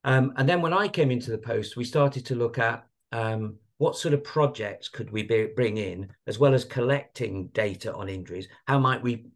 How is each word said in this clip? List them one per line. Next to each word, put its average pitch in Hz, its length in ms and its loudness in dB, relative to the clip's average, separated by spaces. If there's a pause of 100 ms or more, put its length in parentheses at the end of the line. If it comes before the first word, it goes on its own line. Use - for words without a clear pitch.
Um, 131 320 4
and 135 120 4
then 175 140 4
when 165 100 2
I 202 140 2
came 165 240 2
into 120 220 -2
the 110 60 -4
post, 110 380 -4
we 123 80 -4
started 139 420 2
to 131 100 -2
look 117 220 -2
at, 113 280 0 (240)
um, 110 460 -4 (220)
what 156 180 2
sort 156 180 0
of 143 80 0
projects 135 680 -2
could - 220 -10
we 107 140 -2
be, 110 320 2
bring 110 220 0
in, 95 300 -6 (200)
as 104 100 -6
well 135 160 6
as 127 100 2
collecting 120 840 -4
data 107 440 -4
on 98 160 -10
injuries? 92 380 -10 (200)
How 139 120 2
might 127 240 2
we 120 340 -4